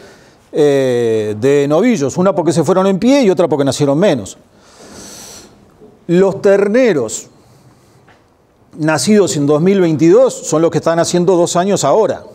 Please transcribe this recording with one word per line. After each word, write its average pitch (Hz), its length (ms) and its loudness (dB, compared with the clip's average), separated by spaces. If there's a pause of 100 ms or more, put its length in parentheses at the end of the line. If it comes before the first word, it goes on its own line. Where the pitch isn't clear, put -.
(520)
eh, 120 880 0
de 139 280 2
novillos, 156 480 0
una 185 180 0
porque 165 180 -2
se 156 120 0
fueron 185 220 0
en 196 120 0
pie 269 240 2
y 196 80 2
otra 175 180 0
porque 139 160 -2
nacieron 139 340 -2
menos. 147 380 -2 (1700)
Los 180 360 0
terneros 202 880 0 (1500)
nacidos 160 600 0
en 143 100 -2
dos 147 140 2
mil 190 200 2
veintidós 175 540 2
son - 260 -4
los 165 80 2
que 156 100 -2
están 165 200 -2
haciendo 175 380 0
dos 170 180 0
años 180 300 -2
ahora, 147 400 0 (100)